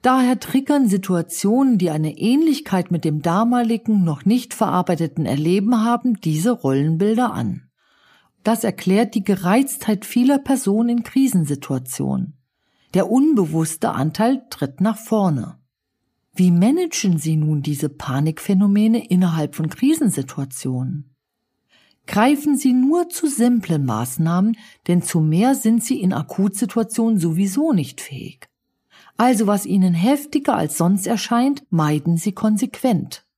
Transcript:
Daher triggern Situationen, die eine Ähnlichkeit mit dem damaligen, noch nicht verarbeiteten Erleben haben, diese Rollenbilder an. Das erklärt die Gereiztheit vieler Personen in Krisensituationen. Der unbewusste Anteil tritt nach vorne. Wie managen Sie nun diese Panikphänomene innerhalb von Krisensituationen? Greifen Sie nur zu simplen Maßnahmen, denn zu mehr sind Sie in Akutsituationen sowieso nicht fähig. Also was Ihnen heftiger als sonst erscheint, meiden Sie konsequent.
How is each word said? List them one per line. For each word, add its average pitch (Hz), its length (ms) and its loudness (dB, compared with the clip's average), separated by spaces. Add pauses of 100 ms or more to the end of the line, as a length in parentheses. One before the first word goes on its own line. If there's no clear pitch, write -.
Daher 254 400 2
triggern 269 480 0
Situationen, 196 880 0
die 170 140 0
eine 156 280 -4
Ähnlichkeit 254 720 0
mit 165 140 -2
dem 151 160 0
damaligen, 226 800 0
noch 165 220 -2
nicht 240 300 0
verarbeiteten 170 720 -2
Erleben 196 580 0
haben, 240 360 0
diese 160 300 0
Rollenbilder 190 800 0
an. - 360 -6 (760)
Das 226 220 0
erklärt 208 500 0
die 202 100 0
Gereiztheit 208 800 0
vieler 262 340 2
Personen 240 600 0
in 233 40 -4
Krisensituationen. 143 1400 -2 (540)
Der 190 180 0
unbewusste 208 840 2
Anteil 214 580 -2
tritt 135 300 -6
nach 214 180 -2
vorne. 160 600 -2 (760)
Wie 180 160 4
managen 214 680 2
Sie 156 180 -2
nun 151 260 0
diese 147 260 -4
Panikphänomene 196 1200 0
innerhalb 165 460 0
von 156 140 -4
Krisensituationen? 135 1500 -4 (920)
Greifen 285 520 2
Sie 254 160 2
nur 302 340 2
zu 320 200 -4
simplen 220 580 0
Maßnahmen, 165 720 -2 (300)
denn 175 120 4
zu 170 200 -2
mehr 175 340 2
sind 226 280 0
Sie - 180 -4
in 185 120 0
Akutsituationen 220 1040 -2
sowieso 190 540 0
nicht - 300 -2
fähig. - 460 -16 (680)
Also 226 300 2
was 202 180 0
Ihnen 185 300 2
heftiger 269 600 0
als - 220 -2
sonst 185 300 2
erscheint, 240 640 0
meiden 151 460 0
Sie 185 160 -2
konsequent. 214 920 -2 (120)